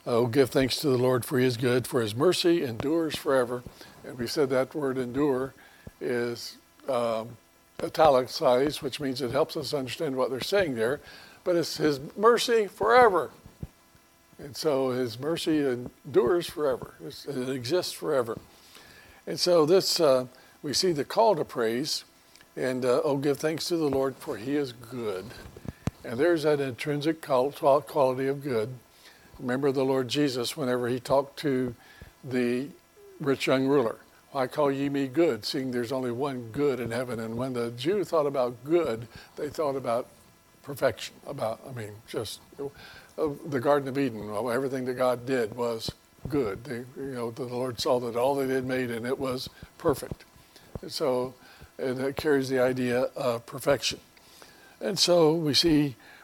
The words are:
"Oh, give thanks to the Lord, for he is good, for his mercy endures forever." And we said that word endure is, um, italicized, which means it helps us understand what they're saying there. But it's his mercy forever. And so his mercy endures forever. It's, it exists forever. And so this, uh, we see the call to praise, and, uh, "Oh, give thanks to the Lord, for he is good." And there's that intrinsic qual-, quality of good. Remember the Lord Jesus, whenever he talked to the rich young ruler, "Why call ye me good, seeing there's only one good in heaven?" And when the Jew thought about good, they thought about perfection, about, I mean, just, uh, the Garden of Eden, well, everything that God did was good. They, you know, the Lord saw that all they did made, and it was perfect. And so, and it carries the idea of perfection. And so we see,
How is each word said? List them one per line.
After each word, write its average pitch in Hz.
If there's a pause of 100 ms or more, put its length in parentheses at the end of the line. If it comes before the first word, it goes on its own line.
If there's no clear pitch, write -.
"Oh, 123
give 123
thanks 135
to 156
the 131
Lord, 123
for -
he 127
is 127
good, 123
for 127
his 107
mercy 170
endures 139
forever." 127 (420)
And 127
we 120
said 143
that 131
word 135
endure 131 (480)
is, 120 (320)
um, 117 (440)
italicized, 143
which 135
means 135
it 120
helps 147
us 151
understand 135
what 127
they're 123
saying 180
there. 117 (460)
But 180
it's 165
his 151 (160)
mercy 220
forever. 202 (1080)
And 143
so 135
his 123
mercy 156
endures 143
forever. - (100)
It's, -
it 131
exists 135
forever. 131 (880)
And 170
so 175
this, 180
uh, 131 (360)
we 143
see 185
the 143
call 214
to 147
praise, 120 (520)
and, 127
uh, 127
"Oh, 143
give 139
thanks 156
to 175
the 156
Lord, 135
for 131
he 127
is 139
good." 113 (800)
And 123
there's 165
that 151
intrinsic 147
qual-, 135
quality 135
of 139
good. 117 (720)
Remember 135
the 135
Lord 131
Jesus, 127
whenever 123
he 127
talked 139
to 127 (500)
the 123 (520)
rich 135
young 135
ruler, 135 (380)
"Why 135
call 143
ye 139
me 139
good, 127
seeing 131
there's 120
only 131
one 123
good 135
in 117
heaven?" 120
And 113
when 131
the 117
Jew 156
thought 151
about 127
good, 135 (280)
they 156
thought 139
about 127 (560)
perfection, - (100)
about, 123
I 139
mean, 107 (140)
just, - (200)
uh, - (180)
the 139
Garden 139
of 131
Eden, 110
well, 113
everything 131
that 123
God 123
did 120
was 117 (380)
good. 117
They, 127 (120)
you 135
know, 120
the 123
Lord 123
saw 131
that 117
all 131
they 139
did 131
made, 127
and 117
it 131
was 131 (300)
perfect. - (600)
And 170
so, 127 (460)
and 127
it 139
carries 139
the 131
idea 127
of 120
perfection. - (800)
And 208
so 170
we 156
see, 147 (280)